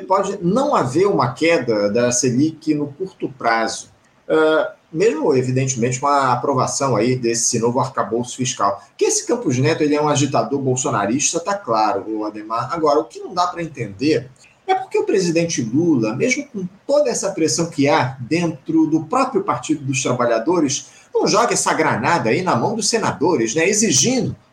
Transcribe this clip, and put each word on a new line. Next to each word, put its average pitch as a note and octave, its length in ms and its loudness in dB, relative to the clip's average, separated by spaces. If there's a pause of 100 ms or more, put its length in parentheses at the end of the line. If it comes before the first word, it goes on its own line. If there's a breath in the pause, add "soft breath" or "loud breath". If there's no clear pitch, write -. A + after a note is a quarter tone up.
pode F#3+ 340 0
não C4 320 2
haver E3 340 2
uma C#3+ 260 0
queda A#2+ 580 0
da A#2+ 200 2
Selic C#3+ 640 0
no D3 140 -2
curto - 400 -8
prazo, A2+ 600 -2 (400 soft breath)
ah, D#3 460 2 (180)
mesmo, A3 400 2
evidentemente, B2+ 680 0
com C#3+ 60 0
a C3+ 260 4
aprovação B2+ 640 0
aí B2 180 2
desse A#2 440 0
novo A#2+ 200 0
arcabouço A#2+ 560 -4
fiscal, G#2 460 -2 (160 loud breath)
que G4+ 80 2
esse - 200 -2
Campos F3+ 320 0
Neto, D#3+ 260 2
ele D3 120 2
é D3 60 0
um D3+ 80 0
agitador C3+ 500 0
bolsonarista, B2+ 800 0
tá G3+ 160 -2
claro, G#2+ 540 0
o G#2+ 160 -4
Ademar. A2 480 -6
Agora, D3+ 260 2
o D#3+ 60 -2
que - 140 -18
não F4 140 -12
dá F3+ 140 2
pra E3+ 160 -6
entender C3 640 -2 (380 soft breath)
é F#4+ 80 2
porque F#4+ 220 -4
o - 80 2
presidente E3+ 560 0
Lula, A#2+ 520 2
mesmo B3+ 340 -2
com F#3 200 -8 (180)
toda C#4 240 2
essa G#3+ 220 -4
pressão E3 380 0
que C#3 180 0
há C#3+ 320 2
dentro D#3+ 680 0
do D3+ 200 0
próprio F3+ 380 0
Partido C#3+ 400 -4
dos C3 200 -2
Trabalhadores, B2 880 0 (220 loud breath)
não A4 120 2
joga F#3+ 280 2
essa F3 200 0
granada C#3 560 0
aí D3 120 2
na F3 140 0
mão G3 200 0
dos A3 140 -2
senadores, D3 640 0
né, D#3+ 120 2
exigindo G#3 680 0 (180)